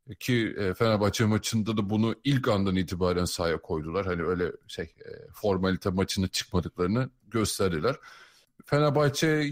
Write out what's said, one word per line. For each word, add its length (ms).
Ki, 380
e, 160
Fenerbahçe 500
maçında 520
da 140
bunu 240
ilk 240
andan 280
itibaren 480
sahaya 380
koydular. 440
Hani 160
öyle 300
şey, 180
e, 240
formalite 560
maçına 380
çıkmadıklarını 800
gösterdiler. 680
Fenerbahçe 640